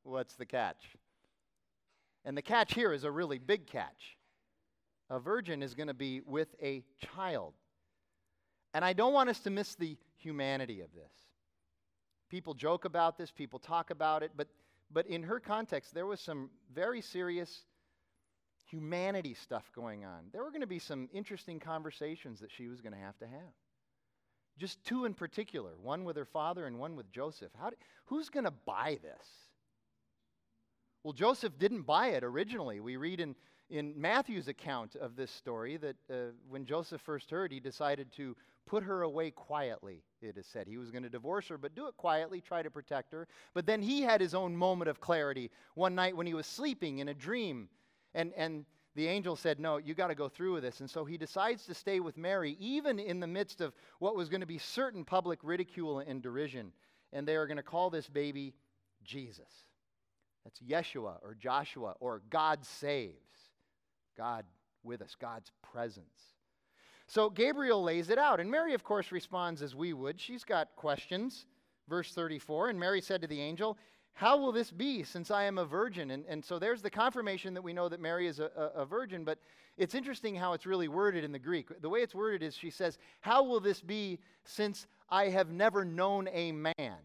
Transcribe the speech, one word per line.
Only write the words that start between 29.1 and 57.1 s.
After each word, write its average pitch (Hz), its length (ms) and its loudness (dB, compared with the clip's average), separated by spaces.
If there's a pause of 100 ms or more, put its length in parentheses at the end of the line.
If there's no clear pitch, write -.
Well, 151 100 -6
Joseph 185 460 2
didn't 208 220 4
buy 160 260 6
it 139 160 2
originally. 139 560 -2
We 123 160 -6
read 170 240 -4
in, 147 160 -4 (340)
in 147 300 -4
Matthew's 190 480 2
account 131 480 -6
of 123 220 -8
this 131 120 -4
story 120 480 -6
that, 143 200 -6 (120)
uh, 123 220 -4 (160)
when 131 180 -8
Joseph 156 360 -4
first 147 280 -8
heard, 170 220 -2
he 135 80 -10
decided 139 540 -2
to 135 240 -10 (280)
put 208 180 0
her 185 180 0
away 160 280 0
quietly, 117 720 -4 (200)
it 104 160 -10
is 95 80 -14
said. 104 200 -8
He 107 120 -10
was 120 140 -10
gonna 123 180 -8
divorce 139 400 -4
her, 160 80 -6
but 147 180 -8
do 277 120 -8
it 233 100 -12
quietly, 160 420 2
try 165 240 -4
to 151 80 -6
protect 139 400 -4
her. 160 160 -10 (260)
But 175 120 2
then 214 160 6
he 269 200 4
had 226 200 8
his 170 120 4
own 180 220 2
moment 175 340 4
of 143 120 -2
clarity 143 500 2 (240)
one 180 180 4
night 185 220 4
when 170 100 0
he 170 80 0
was 156 140 -2
sleeping 185 520 -2
in 143 100 -2
a 143 40 -4
dream, 147 540 -2 (460)
and, 165 240 0
and 160 260 -2 (320)
the 156 120 2
angel 180 280 0
said, 151 240 2
"No, 156 160 2
you 151 180 -4
gotta 175 220 2
go 139 140 -2
through 185 240 0
with 151 100 0
this." 123 160 -4
And 135 100 -10
so 156 140 -4
he 160 140 -6
decides 196 480 -2
to - 80 -10
stay 196 260 0
with 165 160 -4
Mary, 170 460 0
even 269 360 0
in 185 220 -4
the 175 80 -4
midst 190 320 -2
of 156 140 -2 (260)
what 202 160 0
was 175 140 -2
gonna 185 160 -2
be 160 140 -8
certain 233 440 -2
public 180 400 2
ridicule 165 560 -2
and 135 220 -6
derision. 123 500 -6 (400)